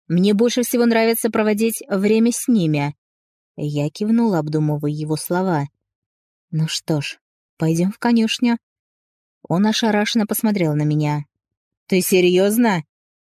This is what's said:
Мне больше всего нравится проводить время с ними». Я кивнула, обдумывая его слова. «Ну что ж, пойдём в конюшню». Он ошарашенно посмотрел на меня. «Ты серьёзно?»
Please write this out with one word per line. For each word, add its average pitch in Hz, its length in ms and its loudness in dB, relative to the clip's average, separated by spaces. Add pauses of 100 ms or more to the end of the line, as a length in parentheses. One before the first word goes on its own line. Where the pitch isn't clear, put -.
Мне 180 260 2
больше 233 300 2
всего 240 240 0
нравится 226 440 2
проводить 214 560 0
время 220 460 2
с - 160 -6
ними». 151 480 0 (580)
Я 147 360 -4
кивнула, 220 480 0
обдумывая 151 520 -2
его 151 260 -4
слова. 175 500 -2 (840)
«Ну 156 160 -2
что 156 360 -4
ж, - 160 -12 (400)
пойдём 165 340 0
в - 60 -16
конюшню». 233 580 0 (840)
Он 185 240 0
ошарашенно 214 600 0
посмотрел 202 480 0
на 151 100 0
меня. 147 420 -2 (640)
«Ты 185 120 2
серьёзно?» 185 840 2 (420)